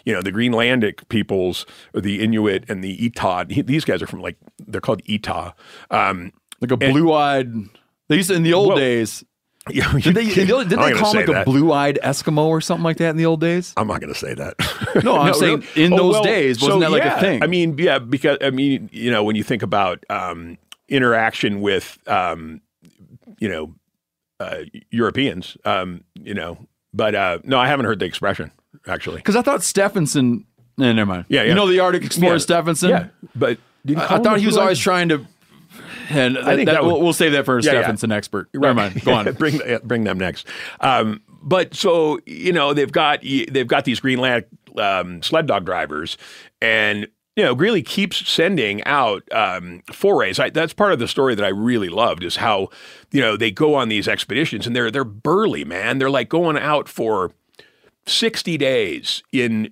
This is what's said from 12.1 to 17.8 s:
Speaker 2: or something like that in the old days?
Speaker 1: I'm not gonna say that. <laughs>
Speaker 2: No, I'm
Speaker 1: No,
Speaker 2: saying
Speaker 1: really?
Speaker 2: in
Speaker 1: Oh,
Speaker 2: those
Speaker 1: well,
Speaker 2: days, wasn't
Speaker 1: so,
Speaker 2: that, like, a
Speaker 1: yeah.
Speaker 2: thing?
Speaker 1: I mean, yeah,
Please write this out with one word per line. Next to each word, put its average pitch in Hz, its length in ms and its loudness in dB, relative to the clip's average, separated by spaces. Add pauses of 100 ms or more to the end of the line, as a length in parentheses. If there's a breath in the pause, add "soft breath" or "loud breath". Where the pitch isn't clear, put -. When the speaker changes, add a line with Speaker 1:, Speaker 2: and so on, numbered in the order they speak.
Speaker 2:
or 160 160 0
something 170 220 -4
like 165 140 0
that 165 120 0
in 156 80 -2
the 165 80 2
old 165 160 0
days? 170 360 -2
Speaker 1:
I'm 107 100 0
not 90 140 -4
gonna 73 140 -10
say - 200 -8
that. - 240 -10
<laughs> - 440 -2
Speaker 2:
No, 214 140 4
I'm 147 100 4
Speaker 1:
No, 185 60 4
Speaker 2:
saying 160 300 2 (120)
Speaker 1:
really? 160 100 6
Speaker 2:
in 180 80 6
Speaker 1:
Oh, 185 40 6
Speaker 2:
those 180 180 4
Speaker 1:
well, 214 80 2
Speaker 2:
days, 160 380 2
wasn't 139 120 2
Speaker 1:
so, 196 80 4
Speaker 2:
that, 160 100 2
like, 156 120 4
a - 20 2
Speaker 1:
yeah. 285 140 0
Speaker 2:
thing? 185 240 0
Speaker 1:
I 156 40 2
mean, 170 300 0
yeah, 156 200 2